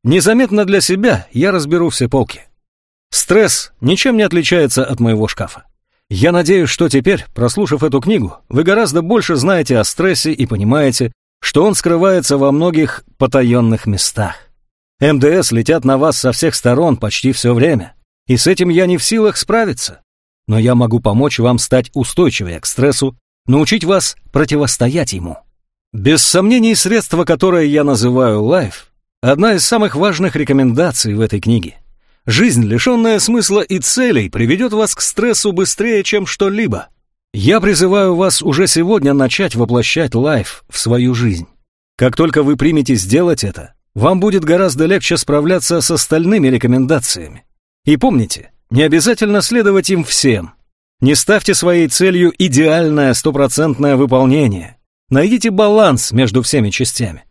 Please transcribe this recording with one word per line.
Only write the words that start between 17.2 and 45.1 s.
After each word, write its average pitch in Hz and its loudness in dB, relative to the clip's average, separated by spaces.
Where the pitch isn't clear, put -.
всё 120 0
время, 123 0
и 127 2
с - 0
этим 180 0
я 175 2
не 180 0
в - -6
силах 214 0
справиться. - -4
Но 107 0
я 120 2
могу 120 2
помочь 120 0
вам 120 0
стать 127 -2
устойчивее 117 -2
к - -12
стрессу, 143 -2
научить 151 2
вас 180 0
противостоять 143 -2
ему. 87 -10
Без 117 2
сомнений, 220 2
средство, 185 -2
которое 175 2
я 147 2
называю 123 0
Life, 127 -2
одна 156 2
из 165 0
самых 208 0
важных 175 -2
рекомендаций 135 0
в 107 -4
этой 104 -2
книге. 110 -2
Жизнь, 123 2
лишённая 226 0
смысла 208 0
и 185 -4
целей, 180 0
приведёт 165 -2
вас 214 -2
к - -12
стрессу 214 -2
быстрее, 196 -2
чем 202 -2
что-либо. 196 -4
Я 143 2
призываю 185 2
вас 180 0
уже 151 0
сегодня 170 0
начать 139 0
воплощать 120 0
Life 127 -2
в - -10
свою 123 0
жизнь. 104 -2
Как 127 0
только 156 0
вы 143 0
приметесь 135 0
делать 156 0
это, 90 -10
вам 165 0
будет 190 0
гораздо 160 0
легче 180 0